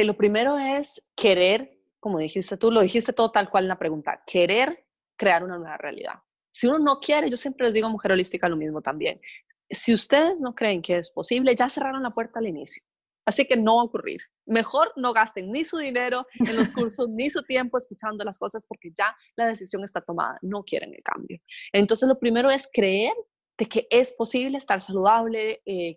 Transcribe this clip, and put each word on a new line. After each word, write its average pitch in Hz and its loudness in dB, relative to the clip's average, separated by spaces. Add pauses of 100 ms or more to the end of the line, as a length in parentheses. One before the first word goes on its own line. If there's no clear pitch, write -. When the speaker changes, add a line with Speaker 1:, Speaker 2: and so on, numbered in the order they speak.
Speaker 1:
lo 208 0
primero 226 2
es 277 -4
querer, 196 2 (200)
como 190 -4
dijiste 180 -4
tú, 226 4
lo 226 6
dijiste 220 2
todo 226 2
tal 202 2
cual 190 2
en 185 0
la 185 -4
pregunta, 156 -4
querer 214 2 (300)
crear 180 2
una 180 -8
nueva 160 -12
realidad. - -10 (360)
Si - 0
uno 285 2
no 285 4
quiere, 302 2
yo 240 -4
siempre 262 -2
les 220 2
digo 220 2
a 226 -2
Mujer 202 0
Holística 185 0
lo 165 -2
mismo 156 -6
también, 151 -4 (500)
si - 0
ustedes 311 0
no 247 -8
creen 202 -2
que 180 -2
es 170 -8
posible, 247 0
ya 247 2
cerraron 269 -6
la 247 -6
puerta 226 -8
al 226 -4
inicio. 151 -10 (440)
Así - 2
que 254 2
no 220 4
va 240 4
a - -2
ocurrir. - -8 (240)
Mejor 226 2
no 247 -2
gasten 220 0
ni 285 -2
su 330 -8
dinero 247 -2 (200)
en 226 -2
los 226 0
Speaker 2:
<laughs> - -
Speaker 1:
cursos, 233 -2
ni 233 -2
su 294 -4
tiempo 254 -2
escuchando 214 -8
las 202 -8
cosas, 202 -8
porque 175 -16
ya 208 0 (220)
la 233 0
decisión 196 -4
está 196 -6
tomada. 170 -6
No 196 -6
quieren - -6
el - -20
cambio. - -8 (360)
Entonces, 208 4
lo 262 4
primero 240 2
es 269 0
creer 208 2 (460)
de 220 0
que 220 -2
es 247 4
posible 247 -2
estar 208 -2
saludable, 220 0
eh, 175 -4